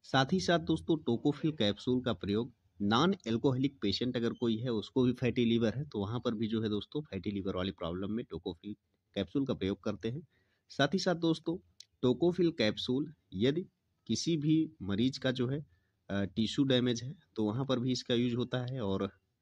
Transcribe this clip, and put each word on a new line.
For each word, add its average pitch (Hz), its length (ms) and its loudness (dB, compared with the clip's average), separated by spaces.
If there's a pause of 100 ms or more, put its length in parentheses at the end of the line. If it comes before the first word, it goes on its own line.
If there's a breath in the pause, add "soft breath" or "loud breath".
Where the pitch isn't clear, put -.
साथ 139 280 4
ही 185 60 2
साथ 175 200 2
दोस्तों, 160 380 0
टोकोफिल 147 540 0
कैप्सूल 123 500 0
का 120 120 -2
प्रयोग 104 400 -2 (280)
नॉन 123 320 4 (140)
अल्कोहलिक 127 540 0
पेशेंट 120 360 0
अगर 113 160 0
कोई 113 240 0
है, 123 120 -4
उसको 117 340 0
भी 123 100 4
फैटी 123 320 0
लिवर 117 300 2
है, 143 100 -4
तो 113 140 -6
वहाँ 107 200 -2
पर 120 160 -2
भी 110 120 -2
जो 110 140 -2
है 110 80 -2
दोस्तों, 104 320 -4
फैटी 98 300 -6
लिवर 95 240 -4
वाली 92 160 -2
प्रॉब्लम 92 400 -6
में 117 140 -6
टोकोफिल 95 500 -10 (400)
कैप्सूल 104 300 -2
का 110 80 -4
प्रयोग 95 300 -4
करते 110 260 -6
हैं। 143 120 -8 (500)
साथ 143 220 0
ही 190 60 0
साथ 180 160 0
दोस्तों, 165 420 -2 (440)
टोकोफिल 165 500 2
कैप्सूल 127 640 0 (200)
यदि 139 320 2 (440)
किसी 160 280 0
भी 156 180 2 (260)
मरीज 101 360 0
का 131 140 0
जो 127 160 0
है, 143 120 -4 (500)
अ, 98 160 -2
टिश्यू 110 400 0
डैमेज 123 380 2
है, 135 120 -10 (200)
तो 107 100 0
वहाँ 123 200 -2
पर 131 140 0
भी 127 120 -2
इसका 123 220 -2
यूज 120 200 2
होता 123 320 -2
है 127 160 -8
और 98 280 -2 (320)